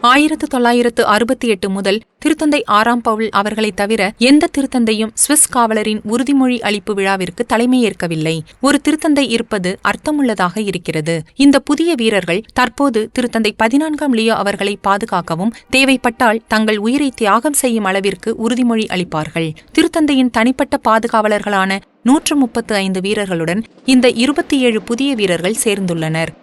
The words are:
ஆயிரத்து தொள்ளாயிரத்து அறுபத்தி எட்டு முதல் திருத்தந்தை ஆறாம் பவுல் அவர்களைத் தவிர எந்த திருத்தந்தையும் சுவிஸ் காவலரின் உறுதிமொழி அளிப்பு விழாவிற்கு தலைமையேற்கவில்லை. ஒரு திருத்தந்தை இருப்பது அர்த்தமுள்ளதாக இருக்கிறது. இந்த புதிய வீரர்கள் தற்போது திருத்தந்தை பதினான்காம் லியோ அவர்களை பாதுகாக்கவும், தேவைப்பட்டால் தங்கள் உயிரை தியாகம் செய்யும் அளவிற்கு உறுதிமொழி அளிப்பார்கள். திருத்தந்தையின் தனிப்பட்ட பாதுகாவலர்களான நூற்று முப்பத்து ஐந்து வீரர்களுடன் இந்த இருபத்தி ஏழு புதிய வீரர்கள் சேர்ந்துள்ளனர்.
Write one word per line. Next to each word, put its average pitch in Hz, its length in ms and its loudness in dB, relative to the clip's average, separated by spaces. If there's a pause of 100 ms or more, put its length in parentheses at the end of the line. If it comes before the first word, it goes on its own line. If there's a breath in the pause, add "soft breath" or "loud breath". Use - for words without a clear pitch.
ஆயிரத்து 302 460 2
தொள்ளாயிரத்து 240 580 2
அறுபத்தி 233 420 0
எட்டு 202 220 -2
முதல் 196 320 -2 (240)
திருத்தந்தை 302 400 2
ஆறாம் 226 360 2
பவுல் 220 280 -2
அவர்களைத் 214 460 -2
தவிர 202 420 -2
எந்த 294 400 4
திருத்தந்தையும் 226 560 -2
சுவிஸ் - 360 0
காவலரின் 220 520 0
உறுதிமொழி 247 580 0
அளிப்பு 208 340 -4
விழாவிற்கு 190 600 -2
தலைமையேற்கவில்லை. 185 880 0 (220 soft breath)
ஒரு 277 280 2
திருத்தந்தை 294 400 0
இருப்பது 220 520 -4
அர்த்தமுள்ளதாக 220 760 -2
இருக்கிறது. 165 640 -4 (120)
இந்த 277 240 6
புதிய 320 360 0
வீரர்கள் 208 480 0 (100)
தற்போது 240 560 0 (100)
திருத்தந்தை 226 380 -2
பதினான்காம் 285 560 0
லியோ 220 220 0
அவர்களை 196 460 -4
பாதுகாக்கவும், 196 720 -2 (160 loud breath)
தேவைப்பட்டால் 247 760 2
தங்கள் 214 300 0
உயிரை 254 380 0
தியாகம் 226 380 2
செய்யும் 226 300 0
அளவிற்கு 196 520 -2 (120)
உறுதிமொழி 233 380 0
அளிப்பார்கள். 160 680 -4 (180 loud breath)
திருத்தந்தையின் 294 580 2
தனிப்பட்ட 262 500 0 (100)
பாதுகாவலர்களான 208 880 0 (240)
நூற்று 294 320 2
முப்பத்து 233 400 -2
ஐந்து 190 260 -2
வீரர்களுடன் 190 640 -2 (220)
இந்த 254 240 4
இருபத்தி 277 500 0
ஏழு 233 220 0
புதிய 269 340 -2
வீரர்கள் 185 480 -2
சேர்ந்துள்ளனர். 165 640 -2 (160)